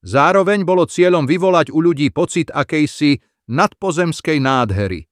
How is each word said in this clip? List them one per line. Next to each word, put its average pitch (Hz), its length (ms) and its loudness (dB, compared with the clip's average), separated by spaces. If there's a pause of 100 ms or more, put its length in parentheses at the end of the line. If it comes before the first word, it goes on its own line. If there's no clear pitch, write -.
Zároveň 180 560 2
bolo 180 240 2
cieľom 175 400 2
vyvolať 170 480 0
u 160 80 2
ľudí 151 320 0
pocit 147 400 -2
akejsi 147 640 0 (320)
nadpozemskej 170 880 -2
nádhery 104 720 -2